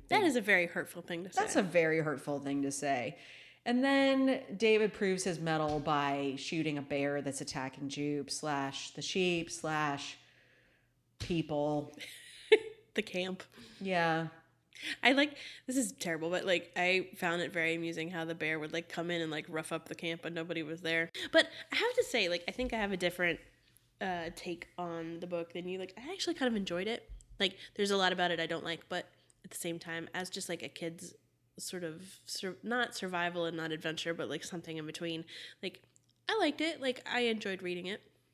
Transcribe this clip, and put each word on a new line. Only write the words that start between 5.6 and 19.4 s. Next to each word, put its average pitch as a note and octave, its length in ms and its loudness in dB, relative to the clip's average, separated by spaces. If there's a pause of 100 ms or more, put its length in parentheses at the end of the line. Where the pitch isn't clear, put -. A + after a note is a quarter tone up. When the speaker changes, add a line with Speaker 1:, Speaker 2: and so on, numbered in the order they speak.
Speaker 2:
by C#3+ 560 2
shooting D#3 420 -2
a C#3 40 -4
bear C#3+ 400 0
that's C#3 180 -4
attacking C#3 480 -6
Jupe D3 420 -2
slash C#3 600 -2
the D#3+ 100 -10
sheep F3 480 2
slash D3+ 680 -2 (1000)
people. D3+ 760 0 (580)
Speaker 1:
<laughs> G#4+ 60 12 (380)
The G#3+ 80 0
camp. F#3 420 -4 (360)
Speaker 2:
Yeah. E3 460 2 (760)
Speaker 1:
I A#3+ 120 8
like, C#4+ 240 4 (320)
this B3+ 80 0
is A3 160 2
terrible, D#3+ 360 -2
but, F3 160 0
like, F3 320 2
I F3+ 420 4
found F3 220 2
it E3+ 120 -2
very E3 240 2
amusing E3 340 -4
how E3 140 -4
the E3 100 -4
bear D#3+ 240 -2
would, D3+ 140 -6
like, E3 160 -4
come E3+ 240 -4
in E3+ 80 0
and, D#3+ 100 -2
like, D#3 180 -4